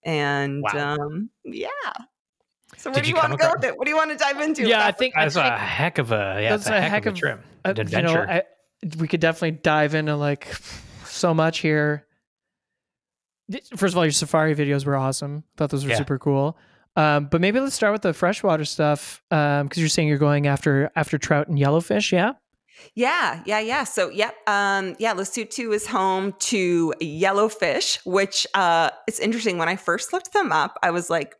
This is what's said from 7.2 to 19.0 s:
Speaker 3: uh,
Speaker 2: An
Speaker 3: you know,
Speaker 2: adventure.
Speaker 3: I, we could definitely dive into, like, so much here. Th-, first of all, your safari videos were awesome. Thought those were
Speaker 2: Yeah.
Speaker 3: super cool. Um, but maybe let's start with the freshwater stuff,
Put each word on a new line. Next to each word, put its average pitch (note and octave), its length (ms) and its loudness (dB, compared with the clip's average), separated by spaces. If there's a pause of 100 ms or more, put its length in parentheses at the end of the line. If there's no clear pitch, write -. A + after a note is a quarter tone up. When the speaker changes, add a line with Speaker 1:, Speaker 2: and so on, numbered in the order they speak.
Speaker 3:
uh, - 300 -8
Speaker 2:
An G3 80 -2
Speaker 3:
you - 60 -2 (180)
know, E3 200 2
Speaker 2:
adventure. - 80 -4
Speaker 3:
I, F3+ 140 0 (540)
we D#3+ 100 -2
could E3 140 0
definitely E3 300 0
dive D3+ 440 2
into, D3+ 220 0
like, D3 360 -2 (520)
so - 280 0
much D#3+ 260 2
here. D3+ 460 0 (1500)
Th-, B3 120 -8 (120)
first F#3 180 0
of F3 40 0
all, E3+ 80 2
your D3+ 60 2
safari D#3 440 2
videos C#3+ 300 0
were C#3 100 0
awesome. C#3+ 480 -4 (140)
Thought D3 120 -2
those C#3 160 -2
were C3+ 60 0
Speaker 2:
Yeah. A2+ 60 2
Speaker 3:
super C#3 220 -2
cool. C#3+ 380 0 (380)
Um, D3 320 2
but E3 120 2
maybe G3+ 200 2
let's C4+ 160 -2
start G#3+ 180 2
with G#3+ 80 -4
the E3+ 120 0
freshwater F3 520 0
stuff, - 560 -2 (100)